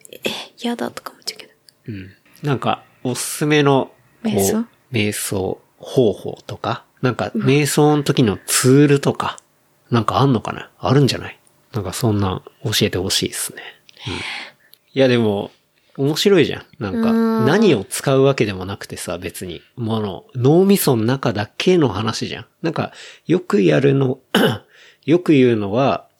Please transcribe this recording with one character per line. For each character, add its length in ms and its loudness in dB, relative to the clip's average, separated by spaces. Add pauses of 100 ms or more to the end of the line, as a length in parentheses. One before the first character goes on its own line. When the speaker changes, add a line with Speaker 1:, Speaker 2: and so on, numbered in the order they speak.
(120)
Speaker 1:
え、 80 -20 (460)
や 100 -4
だ 140 -6
と 120 -16
か 100 -16
思 80 -20
っ 40 -20
ち 80 -10
ゃ 40 -20
う 20 -20
け 80 -20
ど。 60 -20 (360)
Speaker 2:
う 40 -12
ん。 220 -14 (280)
な 120 0
ん 40 -2
か、 260 -4 (180)
お 120 -4
す 60 -8
す 260 -4
め 160 4
の、 300 4 (300)
こ 80 -2
う、 40 -2
Speaker 1:
瞑 60 2
想？ 260 0 (260)
Speaker 2:
瞑 200 -2
想 480 -6 (180)
方 340 2
法 340 -10
と 100 -12
か、 280 -6 (180)
な 80 2
ん 60 -4
か、 180 -4
Speaker 1:
う 40 -4
わ。 60 -4
Speaker 2:
瞑 220 2
想 300 4
の 60 0
時 200 2
の 240 2
ツ 240 2
ー 160 6
ル 140 2
と 120 0
か、 260 -8 (520)
な 100 2
ん 40 -4
か 140 0
あ 60 4
ん 80 4
の 80 2
か 120 -8
な？ 260 -14
あ 160 0
る 80 6
ん 40 6
じ 80 0
ゃ 40 -8
な 120 -12
い？ 80 -20 (340)
な 100 -6
ん 20 -10
か 80 -8
そ 180 0
ん 100 0
な 80 0
ん 140 -6 (220)
教 220 0
え 40 -2
て 80 -4
ほ 120 -4
し 160 -2
い 40 -6
っ 40 -10
す 200 -10
ね。 80 -18 (440)
う 40 -8
ん。 40 -8
い 40 -8 (760)
や、 140 4
で 100 4
も、 320 -2 (460)
面 200 -2
白 240 4
い 60 4
じ 80 -6
ゃ 60 -10
ん。 60 -20 (160)
な 80 -6
ん 120 -4
か、 100 0
Speaker 1:
う 300 0
ん。 40 2
Speaker 2:
何 280 4
を 100 -2
使 320 -2
う 60 4
わ 120 4
け 120 0
で 60 -4
も 120 -8
な 120 -8
く 100 -18
て 100 -14
さ、 220 -10
別 280 -12
に。 160 -12 (140)
も 240 -4
の、 240 -8 (100)
脳 300 4
み 120 4
そ 200 2
の 80 0
中 280 -2
だ 240 -4
け 220 2
の 100 4
話 380 -6
じ 80 -10
ゃ 60 -12
ん。 60 -18 (160)
な 80 -4
ん 20 -8
か、 200 -6 (340)
よ 120 2
く 240 0
や 160 4
る 160 4
の、 240 0 (140)
<clears throat> 720 -4
よ 160 2
く 120 2
言 200 6
う 40 2
の 140 -4
は、 380 -2 (120)